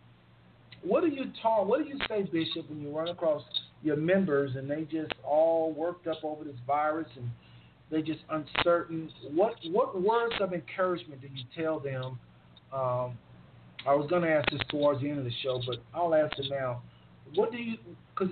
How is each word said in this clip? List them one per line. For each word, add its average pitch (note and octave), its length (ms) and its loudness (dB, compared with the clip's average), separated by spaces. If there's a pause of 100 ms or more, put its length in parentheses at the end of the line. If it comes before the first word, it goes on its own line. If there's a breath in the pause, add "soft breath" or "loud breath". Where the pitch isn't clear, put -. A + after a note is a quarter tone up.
(840)
what A#3+ 200 2
do E4+ 60 4
you C4+ 160 -2 (180)
talk, A3 260 4
what C#4 140 4
do D4+ 80 -4
you C#4 80 -8 (100)
say, G#3+ 140 0
Bishop, D#3+ 480 -4
when D3+ 100 -8
you D3 160 -6
run D#3+ 120 -2
across D#3+ 340 0 (400)
your D3+ 140 2
members D3+ 600 2
and C3+ 140 -6
they D#3 140 -2
just D#3 280 -4 (100)
all D#3+ 520 4
worked E3 320 -4
up D#3 180 -4
over D#3 200 -6
this C#3 120 -10 (100)
virus D3+ 500 0
and A#2+ 120 -6 (640 loud breath)
they D#3 100 0
just D#3 200 -4 (100)
uncertain? E3 800 0 (240)
What, G#3 220 4 (100)
what G3 340 2
words A3+ 400 2
of F#3 140 -2
encouragement E3+ 680 -4
do C3+ 60 -16
you C3+ 180 -12 (100)
tell D#3+ 240 -2
them? C3 400 -6 (540)
Um, B2 460 -2 (680)
I C#3 80 6
was D3 140 2
gonna F3 200 2
ask D3+ 220 4
this C#3 200 -2
towards C#3+ 320 2
the C#3+ 80 -2
end D3 80 -2
of C3 80 -4
the A#2 60 -4 (100)
show, B2+ 240 -2
but A#2+ 160 -4 (100)
I'll E3 220 2
ask D#3 240 4
it C#3 100 -4
now. B2+ 320 -4 (540 loud breath)
What A3+ 180 2
do B3 60 -6
you, A3+ 180 -6 (380)
'cause F#3 180 0